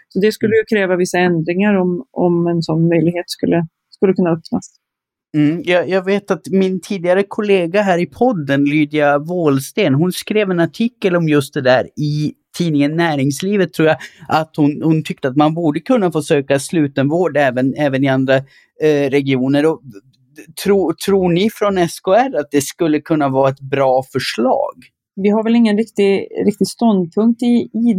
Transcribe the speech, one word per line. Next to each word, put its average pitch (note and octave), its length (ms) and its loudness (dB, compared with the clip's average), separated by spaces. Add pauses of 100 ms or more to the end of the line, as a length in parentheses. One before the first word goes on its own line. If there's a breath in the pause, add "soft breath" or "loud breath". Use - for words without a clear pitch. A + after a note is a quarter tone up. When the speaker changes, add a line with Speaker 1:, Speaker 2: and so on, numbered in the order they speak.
Speaker 1:
Så - 100 -6
det G#3+ 120 2
skulle G#3+ 220 -2
Speaker 2:
Mm. A3 60 4
Speaker 1:
ju G#3+ 180 -2
kräva F#3 180 0
vissa F3+ 220 -2
ändringar F3+ 580 0
om, F3+ 360 -2
om F3 360 0
en E3+ 140 0
sån E3 260 0
möjlighet E3+ 400 0
skulle, E3+ 400 -2 (220)
skulle F#3+ 240 0
kunna F3+ 160 0
öppnas. E3+ 400 -6 (680)
Speaker 2:
Mm, D3+ 280 0
jag, E3+ 240 0
jag F#3 160 0
vet G3 260 -2
att E3 100 -4 (100)
min F#3+ 300 0
tidigare F#3 460 0
kollega G3 540 0
här G3 160 2
i F3 80 -2
podden, C#3+ 600 0
Lydia D3 540 2
Wåhlsten, D#3 720 0
hon E3+ 180 0
skrev G3+ 400 -2
en F3 80 0
artikel F3+ 560 -2
om E3+ 140 0
just D3 240 0
det C#3+ 80 -4
där B2+ 240 4 (140)
i D3+ 340 -2 (240)
tidningen D3+ 380 0
Näringslivet, E3+ 760 0
tror D#3+ 140 2
jag, D3+ 100 2 (300 loud breath)
att D#3 280 -2
hon, D3 280 0
hon D#3 200 2
tyckte - 240 -6
att B2+ 100 -6
man D3+ 160 2
borde D#3+ 260 -2
kunna G3 320 0
få D#3 100 -2
söka C#3+ 380 0
slutenvård C#3+ 800 0
även, C3 360 0
även C3+ 300 -2
i C#3+ 40 2
andra, C3 280 2 (460 soft breath)
eh, C#3+ 280 2
regioner. C#3 560 0
Och D3+ 160 0 (840)
tro-, F#3+ 300 2 (120)
tror G3 240 2
ni F3+ 200 2
från G3+ 280 -2
S E3+ 240 -2
K F#3 120 0
R B3 260 2
att C#3+ 120 -6
det C#3+ 100 2
skulle D3+ 380 -2
kunna D3+ 300 -2
vara C3+ 200 2
ett C3+ 120 -6
bra C3+ 500 0
förslag? - 600 -2 (480)
Speaker 1:
Vi G3+ 80 2
har G#3+ 140 0
väl A3+ 120 2
ingen A3 220 4
riktig, G3+ 500 0 (180)
riktig G3+ 220 0
ståndpunkt A3 760 0
i, A#3+ 300 0
i A#3 260 0